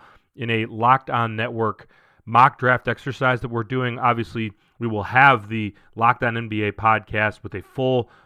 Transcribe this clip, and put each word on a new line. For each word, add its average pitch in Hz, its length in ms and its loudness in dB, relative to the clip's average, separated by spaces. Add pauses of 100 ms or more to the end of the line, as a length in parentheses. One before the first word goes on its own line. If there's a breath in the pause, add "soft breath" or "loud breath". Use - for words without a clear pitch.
(340 soft breath)
in 117 140 -8
a 113 160 0
Locked 117 460 2
On 117 260 0
Network 113 500 -4 (380 soft breath)
mock 123 320 4
draft 123 300 0
exercise 123 540 -2
that 131 80 -10
we're 117 160 -6
doing. 123 340 -4
Obviously, 117 540 -2 (260)
we 117 80 -4
will 107 160 -2
have 123 460 4
the 107 260 -6 (220 soft breath)
Locked 117 260 2
On 117 140 -2
N 117 120 -8
B 107 140 -4
A 104 80 -2
podcast 107 720 -2
with 98 140 -14
a 92 60 -10
full 127 480 -2 (160 soft breath)